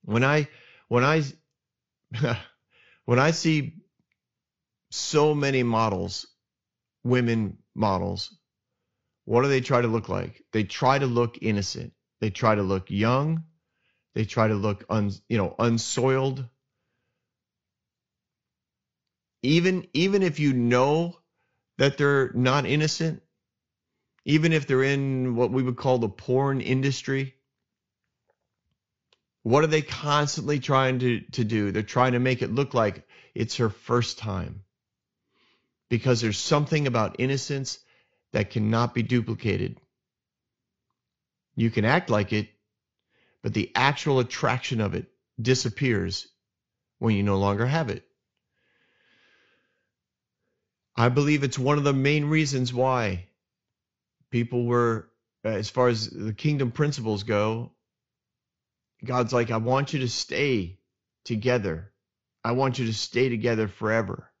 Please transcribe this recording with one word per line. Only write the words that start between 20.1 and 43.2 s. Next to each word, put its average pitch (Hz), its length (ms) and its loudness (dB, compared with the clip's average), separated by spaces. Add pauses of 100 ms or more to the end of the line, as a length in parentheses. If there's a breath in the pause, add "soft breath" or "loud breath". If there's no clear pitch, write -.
if 156 180 0
you 143 140 2
know 131 640 2 (580)
that 135 220 2
they're 139 340 2
not 127 340 2
innocent, 156 560 -2 (1040)
even 156 240 4
if 151 140 0
they're 131 160 2
in 135 540 0
what 117 140 2
we 131 120 0
would 127 160 -2
call 127 180 2
the 117 120 0
porn 135 520 0
industry, 135 720 -2 (2000)
what 139 220 4
are 160 40 0
they 156 120 2
constantly 147 800 -2
trying 131 380 2
to, 123 220 0 (120)
to 123 120 -2
do? 107 280 0
They're 104 100 -2
trying 127 300 2
to 123 60 2
make 127 240 0
it 110 120 -4
look 139 200 -2
like 107 340 -2 (260 soft breath)
it's - 220 -4
her 113 140 0
first - 480 -2
time, 98 460 -8 (1200)
because 120 320 2
there's 110 160 -2
something 147 500 0
about 117 340 -2
innocence 135 580 -4 (540 soft breath)
that 107 180 -2
cannot 113 420 0
be 120 100 -2
duplicated. 113 800 -2 (1800)
You 117 140 2
can 110 160 0
act 151 240 2
like 104 240 0
it, 107 140 -2 (920)